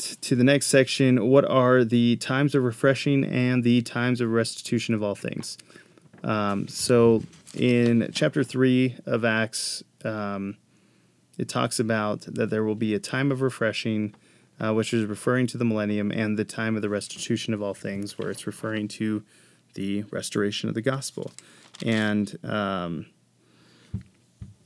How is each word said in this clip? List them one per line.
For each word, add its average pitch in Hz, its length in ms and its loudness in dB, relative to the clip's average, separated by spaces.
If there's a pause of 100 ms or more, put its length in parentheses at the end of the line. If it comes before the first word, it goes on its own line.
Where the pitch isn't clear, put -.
(220)
to - 140 0
the 123 80 6
next 139 240 6
section, 127 600 4
what 135 180 8
are 127 380 6
the 120 340 4
times 135 360 0
of 139 100 2
refreshing 135 600 2
and 127 400 0
the 120 180 6
times 120 400 -2
of 117 80 0
restitution 113 640 -2
of 107 80 0
all 101 140 -2
things? - 420 -8 (680)
Um, 101 440 -2
so 117 560 4 (320)
in 120 580 2
chapter 147 300 0
three 127 520 2 (120)
of 117 180 -2
Acts, 110 560 -2 (240)
um, 101 520 -6 (800)
it 120 100 -4
talks 123 320 -2
about 110 420 0
that 113 280 -4
there 110 160 0
will 107 100 0
be 107 180 -2
a 101 60 0
time 135 320 -2
of 131 100 -4
refreshing, 110 720 -2 (460)
uh, 110 140 -2
which 110 200 0
is 113 120 2
referring 123 420 0
to 120 100 -10
the 120 60 -2
millennium, 104 480 0
and 107 260 -2
the 107 60 -2
time 110 320 -4
of 107 60 -4
the 104 80 -4
restitution 110 640 -4
of 104 80 -6
all 101 120 -6
things, 101 440 -8
where 101 120 -6
it's - 160 -10
referring 107 440 -6
to 107 340 -4 (520)
the 98 360 -4
restoration - 560 -4
of 110 80 -4
the 113 60 -4
gospel. 131 500 -6 (540)
And, 107 580 0
um, 95 640 -4 (1600)